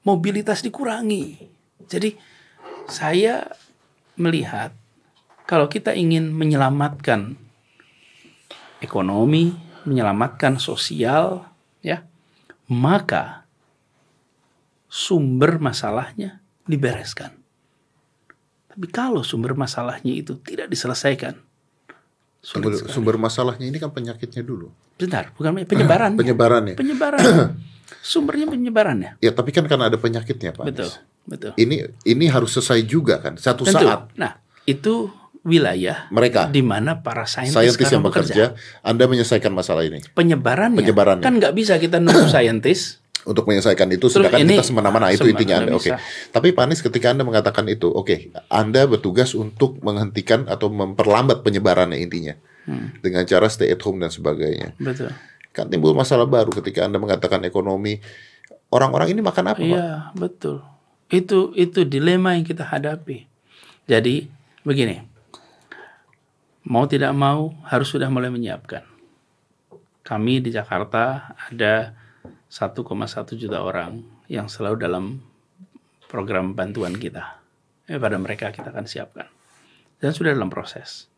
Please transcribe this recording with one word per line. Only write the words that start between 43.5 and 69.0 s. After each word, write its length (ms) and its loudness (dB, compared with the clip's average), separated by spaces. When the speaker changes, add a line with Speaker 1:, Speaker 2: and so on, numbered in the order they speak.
Speaker 2:
itu, 140 0
Speaker 1:
Terus 160 4
Speaker 2:
sedangkan 220 6
Speaker 1:
ini 120 6
Speaker 2:
kita 140 4
semena-mena, 420 2
itu 140 4
Speaker 1:
semena-, 100 8
Speaker 2:
intinya 240 2
Speaker 1:
nggak 80 2
Speaker 2:
Anda. 140 0
Oke. 100 0
Speaker 1:
bisa. 80 -2
Speaker 2:
Tapi 200 2
Pak 160 2
Anies, 160 0
ketika 280 0
Anda 140 2
mengatakan 420 2
itu, 220 0
oke, 280 0
Anda 400 2
bertugas 460 0
untuk 480 -2
menghentikan 680 -2
atau 220 -2
memperlambat 720 2
penyebarannya 580 2
intinya. 380 -8
Speaker 1:
Hmm. 340 -8
Speaker 2:
Dengan 260 0
cara 240 4
stay 220 0
at 100 2
home 180 -4
dan 120 -4
sebagainya. 640 -4
Speaker 1:
Betul. 320 -6
Speaker 2:
Kan 180 -6
timbul 240 4
masalah 320 4
baru 260 4
ketika 320 -4
Anda 140 -2
mengatakan 460 0
ekonomi. 580 -4
Orang-orang 460 2
ini 80 -2
makan 260 0
apa, 140 -2
Pak? 80 0
Speaker 1:
Iya, 180 0
betul. 460 -8
Itu, 460 2
itu 320 2
dilema 480 2
yang 100 0
kita 220 -6
hadapi. 580 -8
Jadi, 420 2
begini. 380 -2
Mau 200 0
tidak 280 0
mau, 400 0
harus 240 -2
sudah 220 -4
mulai 180 -2
menyiapkan. 560 -10